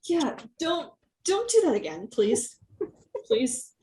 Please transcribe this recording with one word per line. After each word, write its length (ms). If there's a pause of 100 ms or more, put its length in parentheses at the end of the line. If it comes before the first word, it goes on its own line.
Yeah, 320 (220)
don't, 340 (320)
don't 240
do 160
that 100
again, 360
please. 460 (680)
Please. 460 (100)